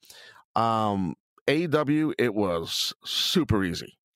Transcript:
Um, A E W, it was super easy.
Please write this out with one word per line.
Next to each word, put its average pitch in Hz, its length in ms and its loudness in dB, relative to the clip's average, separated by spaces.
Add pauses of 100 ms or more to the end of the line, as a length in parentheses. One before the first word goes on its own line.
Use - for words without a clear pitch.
(560)
Um, 107 580 0 (320)
A 156 160 2
E 180 60 -2
W, 151 500 0
it 113 160 2
was 87 580 -2 (120)
super - 580 0
easy. 82 340 -6 (180)